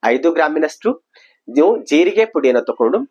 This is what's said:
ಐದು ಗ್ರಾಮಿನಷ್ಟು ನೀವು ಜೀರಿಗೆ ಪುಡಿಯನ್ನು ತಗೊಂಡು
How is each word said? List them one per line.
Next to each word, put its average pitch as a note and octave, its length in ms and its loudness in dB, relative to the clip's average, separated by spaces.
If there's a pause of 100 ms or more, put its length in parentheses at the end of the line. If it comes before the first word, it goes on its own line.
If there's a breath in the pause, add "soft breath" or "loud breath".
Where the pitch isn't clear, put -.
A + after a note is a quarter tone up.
ಐದು C3 300 0
ಗ್ರಾಮಿನಷ್ಟು D#3 600 -2 (560 soft breath)
ನೀವು D3 220 2 (140)
ಜೀರಿಗೆ F3+ 420 2
ಪುಡಿಯನ್ನು C3 380 0
ತಗೊಂಡು B2 340 -2 (120)